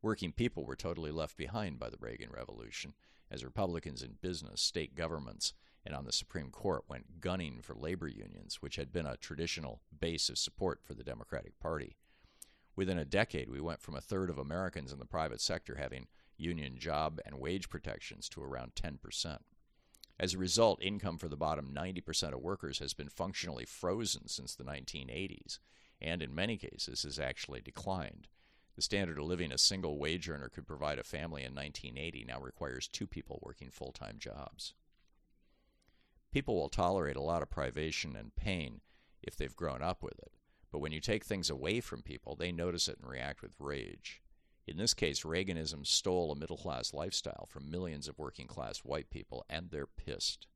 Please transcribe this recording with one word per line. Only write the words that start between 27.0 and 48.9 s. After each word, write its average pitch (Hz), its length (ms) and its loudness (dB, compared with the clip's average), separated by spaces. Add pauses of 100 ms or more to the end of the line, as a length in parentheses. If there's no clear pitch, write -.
has 71 160 -2
actually 65 420 -2
declined. - 680 -4 (480)
The - 60 2
standard 90 360 4
of 73 60 0
living 85 260 2
a 64 80 0
single 85 400 6
wage 80 300 2
earner 71 200 -4
could 69 180 -8
provide 73 340 0
a - 40 -4
family 78 380 -4
in 65 120 -4
nineteen 69 440 -6
eighty 73 260 -4
now 62 140 -6
requires 65 480 -4
two - 220 -4
people - 340 -8
working - 280 -12
full-time 57 500 -8
jobs. - 540 -8 (1600)
People 135 220 6
will 76 140 6
tolerate 87 480 6
a 67 60 0
lot 82 200 4
of 71 80 -2
privation 73 640 0
and 55 220 -6
pain 80 440 0 (420)
if - 140 -6
they've 69 200 -2
grown 69 260 0
up 87 220 2
with - 160 -6
it, - 100 -16 (400)
but 76 80 -2
when 76 140 0
you 78 80 0
take 107 240 2
things 92 260 2
away 78 300 4
from 60 220 -6
people, 67 340 -8
they 87 160 0
notice 85 340 4
it - 140 -2
and 64 100 -10
react 67 320 -4
with - 160 -12
rage. 67 640 -6 (440)
In 76 100 -4
this 107 160 4
case, 73 300 4
Reaganism 80 640 0
stole 90 440 6
a 73 60 0
middle-class 76 560 -2
lifestyle - 560 -2
from 69 220 -8
millions 82 360 -2
of 71 120 -8
working-class 65 600 -6
white 69 280 -2